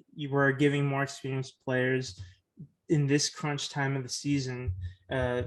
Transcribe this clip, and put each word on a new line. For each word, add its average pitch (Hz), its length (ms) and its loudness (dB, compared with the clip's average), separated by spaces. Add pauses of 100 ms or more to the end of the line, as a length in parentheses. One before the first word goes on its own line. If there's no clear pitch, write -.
(160)
you 143 200 -4
are 139 160 6
giving 143 340 4
more 139 180 0
experienced 135 600 -6
players 127 580 0 (680)
in 147 180 4
this 143 220 4
crunch 147 400 -4
time 139 260 -2
of 135 80 -4
the 123 60 -10
season, 127 640 -2 (380)
uh, 123 340 0